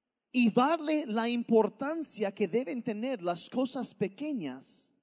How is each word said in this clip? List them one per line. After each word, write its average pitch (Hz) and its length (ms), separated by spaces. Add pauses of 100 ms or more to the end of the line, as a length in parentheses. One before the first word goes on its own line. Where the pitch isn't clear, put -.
(320)
y 240 180
darle 302 560
la 226 220
importancia 233 1040
que 196 140
deben 247 340
tener 226 400
las 175 260
cosas 254 460
pequeñas 190 1000 (100)